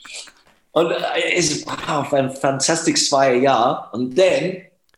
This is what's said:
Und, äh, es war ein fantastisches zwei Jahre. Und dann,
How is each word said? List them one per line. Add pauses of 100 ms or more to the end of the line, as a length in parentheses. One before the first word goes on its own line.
(720)
Und,
äh,
es
war
ein
fantastisches
zwei
Jahre.
Und
dann, (400)